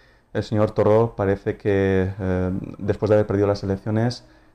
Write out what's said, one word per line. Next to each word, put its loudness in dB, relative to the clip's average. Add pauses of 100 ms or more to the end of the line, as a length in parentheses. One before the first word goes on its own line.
(340)
el -4
señor 0
Torró 2
parece -2
que, 0
eh, -2 (280)
después -2
de 6
haber 2
perdido 0
las -2
elecciones, -4 (300)